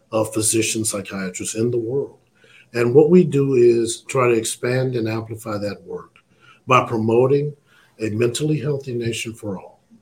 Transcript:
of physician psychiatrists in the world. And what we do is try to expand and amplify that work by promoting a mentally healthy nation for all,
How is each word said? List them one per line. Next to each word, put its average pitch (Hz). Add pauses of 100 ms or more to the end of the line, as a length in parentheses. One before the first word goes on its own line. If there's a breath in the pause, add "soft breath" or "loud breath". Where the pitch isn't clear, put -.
(120)
of 110
physician 110
psychiatrists 98
in 120
the 120
world. 117 (520 soft breath)
And 120
what 151
we 180
do 139
is 117
try 127
to 120
expand 127
and 113
amplify 110
that 98
work 90 (500 soft breath)
by 123
promoting 127 (460 soft breath)
a 107
mentally 120
healthy 135
nation 113
for 98
all, - (220)